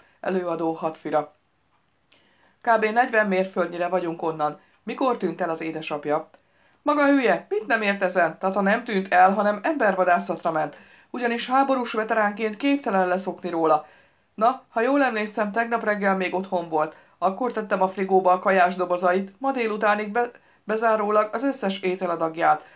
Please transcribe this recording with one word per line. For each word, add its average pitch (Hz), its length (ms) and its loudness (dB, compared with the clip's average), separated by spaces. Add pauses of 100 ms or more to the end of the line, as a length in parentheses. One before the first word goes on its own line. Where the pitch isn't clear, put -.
(200)
előadó 170 520 -2
hadfira. 156 640 -4 (1300)
„Kb. 220 240 2
negyven 220 420 2
mérföldnyire 180 600 0
vagyunk 175 340 -4
onnan. 156 380 -2 (240)
Mikor 247 340 -2
tűnt 170 240 -4
el 170 80 -2
az 160 120 -6
édesapja?” 156 680 -4 (520)
Maga 294 260 2
hülye, 247 420 2
mit 415 180 -4
nem 226 140 0
ért 202 200 0
ezen? 180 380 0
Tata 190 220 -2
nem 208 220 2
tűnt 196 300 -2
el, 185 200 6
hanem 208 300 0
embervadászatra 185 880 0
ment, 156 260 -4 (320)
ugyanis 240 400 -4
háborús 262 420 2
veteránként 214 640 -2
képtelen 233 520 0
leszokni 180 420 -4
róla. 160 380 2 (460)
Na, 247 360 0
ha 226 120 -2
jól 269 220 4
emlékszem, 214 480 -2
tegnap 233 320 -2
reggel 202 320 0
még 180 180 -2
otthon 180 360 -4
volt. 156 260 -2 (220)
Akkor 190 340 -2
tettem 202 300 -2
a 185 60 4
frigóba 190 440 2
a 185 80 2
kajás 190 360 2
dobozait, 180 640 0
ma 269 140 -2
délutánig 214 600 -2
be-, 240 200 -2 (320)
bezárólag 214 720 0
az 240 100 -4
összes 214 360 -2
ételadagját. 165 840 0 (120)